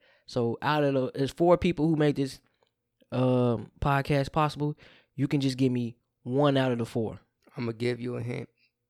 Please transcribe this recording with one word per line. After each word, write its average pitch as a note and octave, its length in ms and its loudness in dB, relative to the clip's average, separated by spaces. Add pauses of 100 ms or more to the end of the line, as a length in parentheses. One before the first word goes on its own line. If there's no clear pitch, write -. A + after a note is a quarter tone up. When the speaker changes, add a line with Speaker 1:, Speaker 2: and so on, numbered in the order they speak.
(260)
Speaker 1:
So A#2 340 -2
out D3 240 0
of C#3 100 2
the, C3 200 0
there's C3+ 160 -2
four E3+ 260 4
people E3+ 320 0
who D#3+ 80 4
made D3 200 2
this, C3+ 220 -4 (720)
um, B2 600 0 (100)
podcast C#3 520 0
possible. D3 440 -2 (400)
You C3 100 0
can C#3+ 140 0
just C3 160 0
give B2+ 160 2
me A#2+ 240 -4 (260)
one C#3 360 2
out C3 140 2
of A#2+ 60 -2
the A#2 60 -4
four. A2 360 -4 (360)
Speaker 2:
I'ma A#2 160 -4
give A#2+ 280 -4
you A#2+ 160 -8
a A#2+ 60 -8
hint. B2 260 -8 (420)